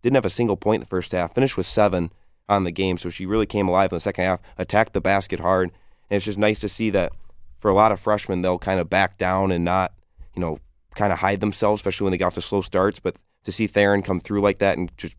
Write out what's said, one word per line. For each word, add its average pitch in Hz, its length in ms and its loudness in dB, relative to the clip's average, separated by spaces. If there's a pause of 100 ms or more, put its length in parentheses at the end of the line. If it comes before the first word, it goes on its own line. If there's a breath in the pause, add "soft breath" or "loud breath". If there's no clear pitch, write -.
Didn't 127 140 2
have 123 100 2
a 92 40 -4
single 107 260 0
point 107 200 0
in - 60 -4
the - 40 -16
first 92 240 -6
half, 87 240 -4
finished 131 220 0
with 92 100 -2
seven 92 460 0 (360)
on 101 140 4
the 90 80 -2
game, 92 260 -2
so 87 140 -8
she 92 160 -12
really 107 200 0
came 101 200 -2
alive 92 240 2
in 92 60 -4
the 82 40 -6
second 95 220 -4
half, 92 180 0 (160 soft breath)
attacked 104 360 0
the 98 80 -2
basket 95 400 -2
hard, 92 320 2 (360)
and 101 80 0
it's 92 100 -4
just 101 120 -6
nice 104 220 2
to 107 80 -6
see 110 220 -4
that 92 200 0 (480)
for 104 140 2
a - 20 4
lot 107 160 6
of 98 80 0
freshmen, 98 420 -2
they'll 90 180 0
kinda 95 260 -2
back 92 340 0
down 95 320 0
and 85 140 0
not, 92 300 0 (400)
you 95 60 -6
know, 82 200 -6 (340)
kinda 101 220 0
hide 98 240 0
themselves, 104 400 0
especially 98 240 -4
when 95 80 2
they 92 60 0
get 90 80 0
off 90 80 -2
to - 60 -6
slow 98 200 -2
starts, 98 400 0
but - 160 -4 (260)
to - 80 -8
see 107 160 -2
Theron 101 360 4
come 92 180 -2
through 101 220 -2
like 101 160 2
that 98 200 2
and 87 180 -6
just, - 220 -12